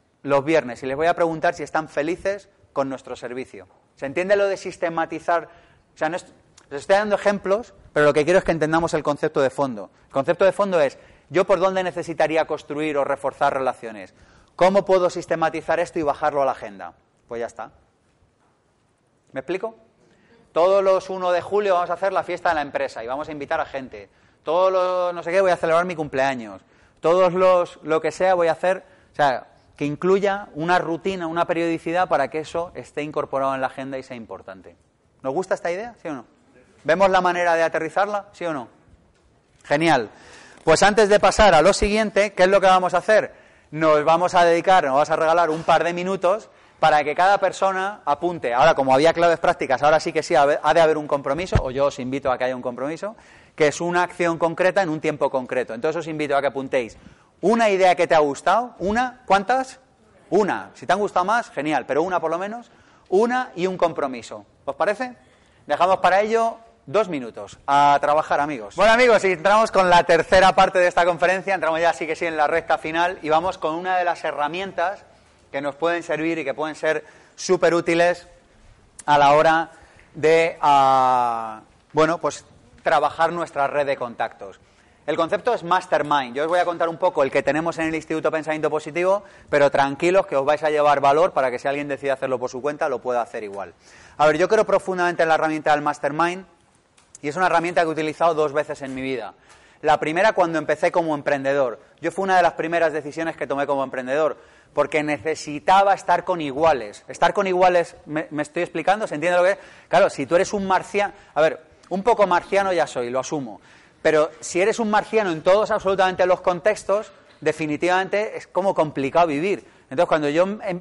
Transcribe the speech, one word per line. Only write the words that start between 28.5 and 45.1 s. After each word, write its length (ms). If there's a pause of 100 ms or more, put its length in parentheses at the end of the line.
hacer, 320 (280)
o 40
sea, 300 (300)
que 80
incluya 720
una 240
rutina, 480
una 200
periodicidad 640
para 200
que 120
eso 340
esté 280
incorporado 520
en 60
la 60
agenda 320
y 40
sea 140
importante. 600 (460)
¿Nos 100
gusta 220
esta 160
idea? 320
¿Sí 60
o 60
no? 220 (480)
¿Vemos 260
la 100
manera 360
de 80
aterrizarla? 680
¿Sí 120
o 80
no? 160 (960)
Genial. 440 (540)
Pues 220
antes 240
de 100
pasar 340
a 80
lo 120
siguiente, 600
¿qué 120
es 40
lo 120
que 80
vamos 260
a 40
hacer? 360 (380)
Nos 320
vamos 320
a 80
dedicar, 400
nos 80
vamos 180